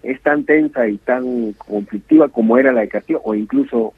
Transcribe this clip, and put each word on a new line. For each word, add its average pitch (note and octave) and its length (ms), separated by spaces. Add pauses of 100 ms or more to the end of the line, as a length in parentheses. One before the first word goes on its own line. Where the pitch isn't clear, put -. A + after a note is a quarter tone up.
es C3+ 160
tan D3 240
tensa D3+ 420
y G2+ 120
tan B2 560
conflictiva G#2 720
como A#2 280
era C3+ 160
la A#2 100
de G2 60
Castillo, - 360
o G#2+ 100
incluso, A2+ 640